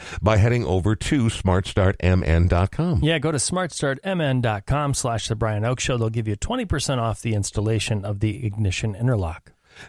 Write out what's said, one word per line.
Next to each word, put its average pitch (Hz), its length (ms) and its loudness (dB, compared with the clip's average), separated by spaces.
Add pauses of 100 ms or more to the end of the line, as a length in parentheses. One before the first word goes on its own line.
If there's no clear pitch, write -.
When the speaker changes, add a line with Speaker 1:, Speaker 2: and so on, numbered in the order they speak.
(220)
Speaker 1:
by 110 160 4
heading 117 260 4
over 92 320 2
to 131 300 2
smartstartmn 92 1200 2
dot 87 240 2
com. 160 300 0
Speaker 2:
Yeah, 160 160 2
go 147 140 0
to 147 60 -2
smartstartmn 156 1040 -2
dot 107 240 -2
com 139 280 0
slash 117 340 -2
the 113 80 0
Brian 107 280 0
Oak 123 160 -2
Show. 131 160 0
They'll 113 140 0
give 110 180 -4
you 104 80 -2
twenty 247 280 -4
percent 143 360 -2
off 113 220 -2
the 113 120 -2
installation 104 720 -2
of 101 160 -6
the 107 260 -2
Ignition 104 480 -2
Interlock. 98 580 -2 (360)